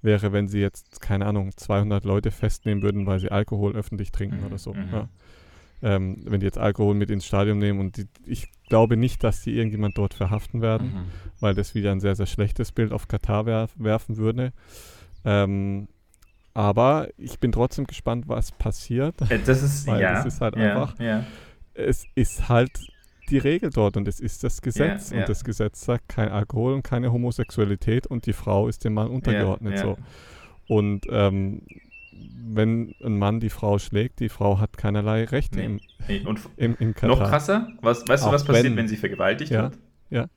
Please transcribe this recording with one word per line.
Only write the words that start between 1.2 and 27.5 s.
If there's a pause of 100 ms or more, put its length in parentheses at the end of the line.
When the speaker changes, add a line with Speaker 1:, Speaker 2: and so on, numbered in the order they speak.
Speaker 1:
Ahnung,
zweihundert
Leute
festnehmen
würden,
weil
sie
Alkohol
öffentlich
trinken
Speaker 2:
Mhm,
Speaker 1:
oder
so,
Speaker 2:
mhm.
Speaker 1:
ja. (760)
Ähm,
wenn
die
jetzt
Alkohol
mit
ins
Stadion
nehmen
und
die, (200)
ich (200)
glaube
nicht,
dass
die
irgendjemand
dort
verhaften
werden,
Speaker 2:
Mhm. (360)
Speaker 1:
weil
das
wieder
ein
sehr,
sehr
schlechtes
Bild
auf
Katar
werf-,
werfen
würde. (720)
Ähm, (680)
aber
ich
bin
trotzdem
gespannt,
was
passiert. (160)
Speaker 2:
Äh,
das
ist,
Speaker 1:
<laughs>
Weil
Speaker 2:
ja,
Speaker 1:
es
ist
halt
Speaker 2:
ja,
Speaker 1:
einfach,
Speaker 2:
ja. (500)
Speaker 1:
es (100)
ist
halt (600)
die
Regel
dort
und
es
ist
das
Gesetz.
Speaker 2:
Ja,
Speaker 1:
Und
Speaker 2:
ja.
Speaker 1:
das
Gesetz
sagt,
kein
Alkohol
und
keine
Homosexualität